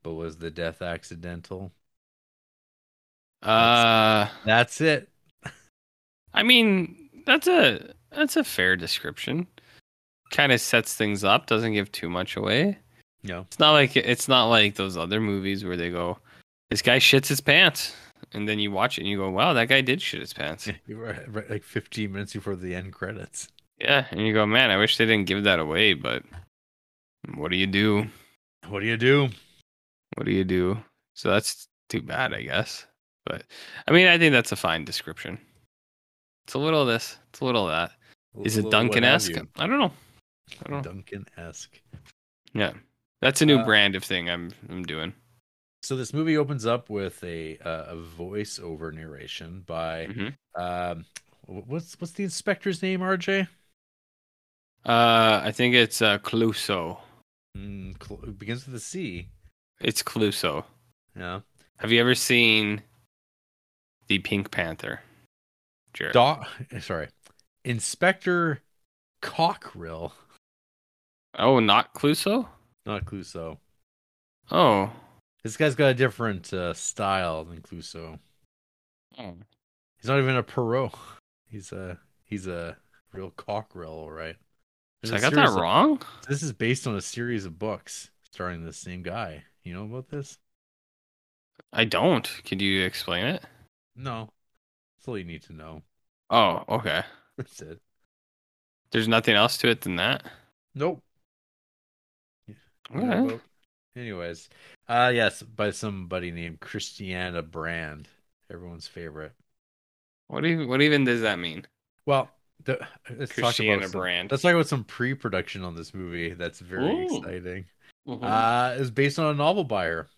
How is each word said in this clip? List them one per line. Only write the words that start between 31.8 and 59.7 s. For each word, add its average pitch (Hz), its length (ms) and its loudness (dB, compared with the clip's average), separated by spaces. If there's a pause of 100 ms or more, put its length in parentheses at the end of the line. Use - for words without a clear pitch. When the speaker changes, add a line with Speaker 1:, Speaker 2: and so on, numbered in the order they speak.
Speaker 2:
too 87 120 -4
bad, 123 320 -4
I 53 100 -8
guess. 69 420 -6 (460)
But, - 120 -10 (440)
I - 40 2
mean, 180 160 8
I 175 100 8
think 165 160 6
that's 120 180 4
a 104 60 -4
fine 82 260 -2
description. - 560 -10 (1040)
It's - 120 -16
a 131 40 -2
little 156 220 2
of 131 80 4
this, - 280 -2 (120)
it's - 100 -20
a 139 60 -4
little 117 200 2
of 82 60 0
that. 85 200 0 (460)
Speaker 1:
A 101 60 -12
Speaker 2:
Is 110 140 0
it 107 80 2
Speaker 1:
little - 60 0
what - 20 4 (100)
have 120 80 2
Speaker 2:
Duncan-esque? 135 440 4
Speaker 1:
you. - 120 -8 (100)
Speaker 2:
I 156 100 -4
don't 269 120 0
know. 202 120 2 (760)
I - 40 -12
don't 143 80 -8
know. 143 40 -8 (100)
Speaker 1:
Duncan-esque. 92 880 -16 (760)
Speaker 2:
Yeah. 104 200 -2 (480)
That's 131 200 2
a 156 40 6
new 143 140 8
Speaker 1:
Uh, 117 60 0
Speaker 2:
brand 104 300 4
of 92 80 -6
thing 87 260 -4
I'm, 87 220 -6 (180)
I'm 90 140 -8
doing. 80 300 -8 (680)
Speaker 1:
So 135 120 -6
this 127 180 -8
movie 156 240 0
opens 139 280 -2
up 117 240 -2
with 98 340 -6
a, 80 360 -10
uh, 80 340 -8
a - 20 -12
voiceover 82 960 -10
narration 80 720 -14
by, 82 420 -6
Speaker 2:
Mm-hmm. 101 540 -10
Speaker 1:
um, 87 440 -6 (400)
wh-, 95 240 -14
what's, 165 320 -10
what's 165 120 -10
the 202 120 -6
inspector's 185 560 -4
name, 185 200 -2
R 185 140 0
J? 190 320 -2 (1400)
Speaker 2:
Uh, 117 580 6
I 104 100 -2
think 123 220 2
it's, 117 260 4
uh, 104 160 4
Clouseau. 101 800 -2 (600)
Speaker 1:
Mm, 98 380 -12 (100)
Cl-, 101 180 -14
it 107 140 -14
begins 117 280 -8
with 131 100 -14
a 113 40 -10
C. 104 500 -10 (500)